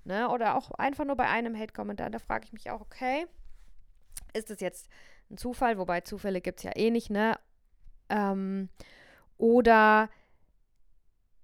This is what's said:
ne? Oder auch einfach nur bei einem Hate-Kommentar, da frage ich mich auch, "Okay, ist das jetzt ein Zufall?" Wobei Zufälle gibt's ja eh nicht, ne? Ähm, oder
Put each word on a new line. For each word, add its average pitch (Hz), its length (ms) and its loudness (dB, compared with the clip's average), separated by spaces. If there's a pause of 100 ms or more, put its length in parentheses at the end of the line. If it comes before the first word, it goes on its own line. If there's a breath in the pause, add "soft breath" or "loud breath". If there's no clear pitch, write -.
ne? 214 260 -2
Oder 233 280 0
auch - 140 -6
einfach 285 340 -2
nur 277 100 -2
bei 233 120 0
einem 226 300 -2
Hate-Kommentar, 208 520 -8
da 220 100 -8
frage 226 260 -6
ich - 80 -18
mich - 160 -14
auch, 208 120 -8
"Okay, 262 460 -4 (1080)
ist 220 160 -6
das 208 100 -12
jetzt - 300 -8 (400 soft breath)
ein 202 80 -16
Zufall?" 240 400 0
Wobei 180 240 -2
Zufälle 190 400 -6
gibt's - 220 -8
ja - 120 -8
eh 220 160 2
nicht, 233 180 -2
ne? 214 300 0 (720)
Ähm, 196 600 -2 (680 loud breath)
oder 220 720 8 (1300 soft breath)